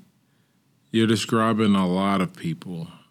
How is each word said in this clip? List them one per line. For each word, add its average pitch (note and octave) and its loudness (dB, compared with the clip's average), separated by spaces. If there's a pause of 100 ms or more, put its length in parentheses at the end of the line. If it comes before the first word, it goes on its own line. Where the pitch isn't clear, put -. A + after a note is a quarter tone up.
(920)
you're A2+ 2
describing A2 2
a F#2+ 2
lot F#2+ 0
of F2 -4
people. E2 -10 (220)